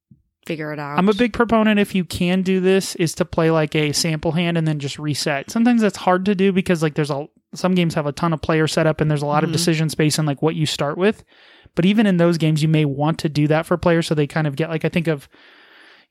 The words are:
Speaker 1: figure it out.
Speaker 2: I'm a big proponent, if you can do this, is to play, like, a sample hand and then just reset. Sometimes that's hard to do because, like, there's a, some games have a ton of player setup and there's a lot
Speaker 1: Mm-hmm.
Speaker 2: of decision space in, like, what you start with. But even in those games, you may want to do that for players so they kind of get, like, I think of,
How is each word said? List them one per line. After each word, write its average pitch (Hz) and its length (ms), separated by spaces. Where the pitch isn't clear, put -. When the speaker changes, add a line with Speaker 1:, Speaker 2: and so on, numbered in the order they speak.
Speaker 1:
figure 151 260
it 147 60
out. 147 220
Speaker 2:
I'm 185 100
a 220 60
big 233 180
proponent, 214 460
if 202 160
you 180 100
can 185 380
do 185 160
this, 190 380
is 160 180
to 175 100
play, 165 240
like, 156 260
a 151 180
sample 160 400
hand 170 260
and 160 80
then 156 100
just 139 220
reset. 147 500
Sometimes 233 320
that's 208 160
hard 185 280
to 208 100
do 190 160
because, 180 320
like, 156 100
there's 147 160
a, 147 160
some 185 180
games 175 220
have 151 100
a 147 60
ton 165 200
of 156 120
player 156 240
setup 156 340
and 151 80
there's 147 140
a - 20
lot 147 120
Speaker 1:
Mm-hmm. 156 120
Speaker 2:
of 160 40
decision 160 360
space 151 300
in, 151 80
like, 143 160
what 160 120
you 156 120
start 156 320
with. 202 240
But 170 120
even 214 200
in 190 120
those 170 200
games, 156 240
you 160 80
may 156 160
want 143 340
to - 100
do 147 180
that 156 180
for 180 100
players 165 300
so - 80
they 151 140
kind 156 180
of 139 100
get, 160 140
like, 165 160
I 160 40
think 165 180
of, 151 200